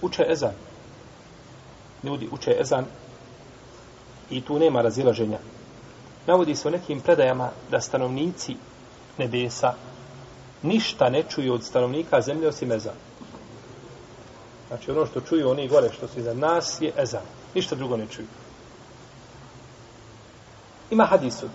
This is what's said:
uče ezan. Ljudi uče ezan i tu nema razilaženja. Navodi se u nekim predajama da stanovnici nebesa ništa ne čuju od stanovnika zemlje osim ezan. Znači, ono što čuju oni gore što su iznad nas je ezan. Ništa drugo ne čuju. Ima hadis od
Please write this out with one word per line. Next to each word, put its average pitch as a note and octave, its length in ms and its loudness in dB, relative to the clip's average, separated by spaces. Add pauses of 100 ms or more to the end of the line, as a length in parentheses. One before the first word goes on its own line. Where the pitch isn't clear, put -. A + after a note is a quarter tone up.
uče F3+ 260 0
ezan. C#3 240 0 (1500)
Ljudi C#3 300 -6
uče - 280 2
ezan C3+ 240 2 (1500)
i B2+ 100 -6
tu D3 180 -2
nema D3+ 240 6
razilaženja. A2+ 560 2 (880)
Navodi E3+ 280 6
se C#3+ 140 -4
u - 20 -2
nekim D#3+ 300 -4
predajama B2+ 500 4 (200)
da - 100 0
stanovnici C3 760 -4 (600)
nebesa B2 560 -2 (880)
ništa F3 460 2
ne C#3 140 2
čuju C3 320 -2
od A2+ 100 -4
stanovnika C3+ 560 2
zemlje D3 280 0
osim C3+ 240 -4
ezan. G#2+ 220 -6 (1700)
Znači, A#2+ 220 -10
ono D3 160 2
što - 140 -6
čuju D3 300 2
oni C#3 180 0
gore B2+ 240 6
što - 160 -10
su - 100 -12
iznad A#2 200 -4
nas E3 420 0
je D#3 160 -2
ezan. A#2+ 260 -2 (320)
Ništa F3+ 220 -2
drugo B2+ 200 -2
ne A2 100 -4
čuju. - 200 -14 (2750)
Ima A3 140 6
hadis C#3+ 380 2
od C3 120 -8